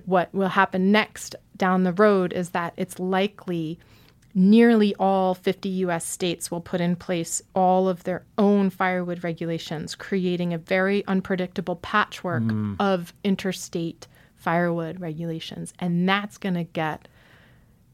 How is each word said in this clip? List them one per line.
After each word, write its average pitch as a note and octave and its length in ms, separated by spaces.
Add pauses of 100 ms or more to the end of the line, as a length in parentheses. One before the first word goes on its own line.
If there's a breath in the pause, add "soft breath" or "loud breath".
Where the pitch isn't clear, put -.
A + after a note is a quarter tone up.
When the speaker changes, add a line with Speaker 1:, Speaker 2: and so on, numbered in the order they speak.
Speaker 1:
what F3+ 300
will F#3+ 120
happen F#3+ 440
next - 440 (220)
down F#3 240
the F#3 120
road F#3+ 380
is F3+ 200
that E3+ 260
it's - 220
likely F#3 800 (560 soft breath)
nearly G#3+ 640
all F#3+ 340
fifty F#3+ 360
U F#3 200
S E3 160
states - 460
will E3+ 100
put F#3 180
in F3 160
place E3+ 460 (140)
all F#3 340
of F3+ 140
their F3+ 200 (140)
own G3+ 320
firewood F3+ 540
regulations, E3 720
creating F3+ 580
a E3 60
very F#3+ 480
unpredictable F3+ 720
patchwork F3+ 640
Speaker 2:
Mm. G#2+ 360
Speaker 1:
of F#3+ 440
interstate F#3 840 (300 soft breath)
firewood E3+ 640
regulations. E3 800
And F3 280
that's G3+ 300
gonna F3 280
get D#3 420 (880 soft breath)